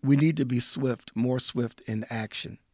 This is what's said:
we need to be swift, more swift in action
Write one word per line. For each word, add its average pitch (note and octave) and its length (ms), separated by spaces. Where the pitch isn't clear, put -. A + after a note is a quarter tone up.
we C3+ 120
need D3+ 220
to C#3 80
be B2 140
swift, - 560
more B2 240
swift - 480
in A2 220
action A2+ 500